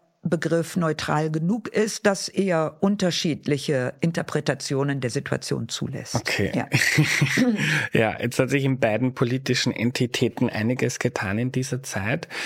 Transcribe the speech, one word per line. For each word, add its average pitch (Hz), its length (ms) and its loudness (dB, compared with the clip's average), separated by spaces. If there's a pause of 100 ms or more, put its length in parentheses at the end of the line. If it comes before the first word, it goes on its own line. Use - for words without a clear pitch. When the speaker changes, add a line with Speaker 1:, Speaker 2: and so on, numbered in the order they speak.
(220)
Speaker 1:
Begriff 165 540 0
neutral 156 540 0
genug 170 380 -2
ist, - 360 0
dass 196 240 2
er 170 520 2
unterschiedliche 151 1200 0
Interpretationen 143 1000 0
der 127 80 -2
Situation 135 640 -4
zulässt. - 440 -6
Speaker 2:
Okay. - 400 0
Speaker 1:
Ja. - 140 -2
Speaker 2:
<laughs> 156 1300 2
Ja, 110 260 2
jetzt 120 180 -2
hat 131 120 2
sich 139 140 2
in 135 140 2
beiden 123 360 2
politischen 127 580 0
Entitäten 120 760 0
einiges 117 480 -2
getan 107 400 -2
in 127 140 -2
dieser 131 300 -4
Zeit. 110 460 -4 (180)